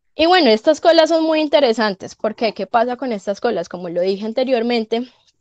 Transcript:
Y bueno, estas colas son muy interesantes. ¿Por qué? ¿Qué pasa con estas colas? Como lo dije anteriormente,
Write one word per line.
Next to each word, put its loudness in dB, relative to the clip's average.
Y 0
bueno, 4
estas 2
colas 4
son 2
muy 0
interesantes. 0
¿Por -6
qué? -4
¿Qué -8
pasa -2
con -6
estas -6
colas? -4
Como -12
lo -4
dije -4
anteriormente, -2